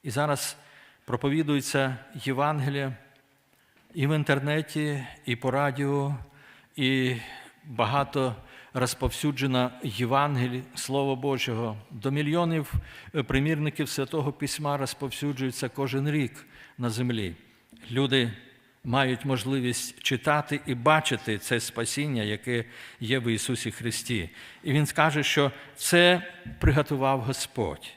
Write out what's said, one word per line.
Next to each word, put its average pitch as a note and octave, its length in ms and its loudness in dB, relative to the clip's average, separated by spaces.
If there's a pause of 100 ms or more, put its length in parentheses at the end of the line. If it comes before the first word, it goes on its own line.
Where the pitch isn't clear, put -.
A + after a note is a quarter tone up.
І D3 60 -6
зараз C#3+ 480 0 (480)
проповідується C#3 920 2 (180)
Євангеліє C#3 800 0 (1000)
і C#3+ 140 0
в D#3 80 4
інтернеті, D3 920 0 (200)
і A#2+ 100 0
по B2+ 160 -2
радіо, C#3 640 0 (600)
і C3 400 2 (500)
багато C3 720 0 (380)
розповсюджено B2+ 1000 0 (120)
Євангелій, B2+ 800 0 (120)
Слова C3+ 400 -2
Божого. A#2+ 640 -2 (140)
До C3+ 200 -4
мільйонів, D#3 600 0 (420)
е, C#3+ 80 0
примірників D3 680 0
Святого C#3 420 -2
Письма C#3+ 460 -2
розповсюджується C3+ 920 -4
кожен C#3 420 -2
рік D3 340 -2 (320)
на A#2+ 120 0
землі. A2 460 -2 (560)
Люди B2+ 400 4 (520)
мають B2+ 420 2
можливість B2+ 760 -2
читати D3 640 0
і C3 100 -2
бачити B2 600 2
це A#2 220 -2
спасіння, A#2+ 640 -2
яке A2+ 420 -2 (340)
є B2 200 0
в A#2 80 -2
Ісусі A2+ 440 -2
Христі. A2+ 580 -4 (340)
І D3+ 100 -2
він D3 120 4
скаже, D3+ 380 2
що C#3 280 2 (240)
це F3 460 6 (380)
приготував C3+ 600 4
Господь. A2 760 -4